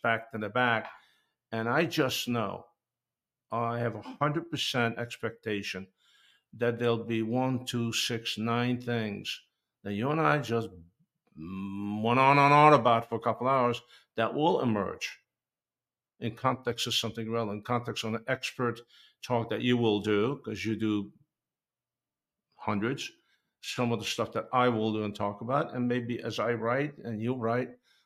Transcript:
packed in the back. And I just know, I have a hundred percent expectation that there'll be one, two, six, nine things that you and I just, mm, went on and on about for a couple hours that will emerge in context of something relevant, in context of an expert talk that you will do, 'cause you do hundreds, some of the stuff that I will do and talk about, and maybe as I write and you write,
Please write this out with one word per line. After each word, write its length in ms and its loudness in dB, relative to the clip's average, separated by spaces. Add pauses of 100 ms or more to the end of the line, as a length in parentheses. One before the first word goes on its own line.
packed 320 0
in 60 -6
the 80 -4
back. 420 0 (600)
And 160 -2
I 180 2
just 420 0
know, 380 -2 (840)
I 280 -2
have 160 -2
a 60 -10
hundred 500 -2
percent 480 0
expectation 880 -6 (720)
that 200 0
there'll 260 0
be 200 0
one, 420 0
two, 260 -2
six, 460 -4
nine 420 0
things 640 -4 (420)
that 100 -6
you 180 -2
and 100 0
I 160 4
just, 320 -2 (720)
mm, 640 -6
went 160 4
on 180 8
and 160 6
on 200 10
about 360 4
for 60 -4
a 40 0
couple 280 0
hours 340 2 (340)
that 200 2
will 260 4
emerge 560 -2 (1000)
in 160 -6
context 500 -2
of 80 -4
something 380 -4
relevant, 260 -4
in 60 -12
context 400 -4
of 100 -4
an 140 -4
expert 520 -4 (440)
talk 260 -2
that 120 -2
you 160 2
will 240 4
do, 420 2
'cause 200 -8
you 120 -2
do 360 0 (1400)
hundreds, 540 -4 (520)
some 300 -2
of 80 0
the 60 -8
stuff 280 -4
that 180 -4
I 180 4
will 240 2
do 100 -2
and 120 -4
talk 260 -4
about, 320 -2
and 140 -2
maybe 340 -2
as 180 -6
I 140 0
write 460 -2
and 220 -8
you 120 0
write, 360 -2 (360)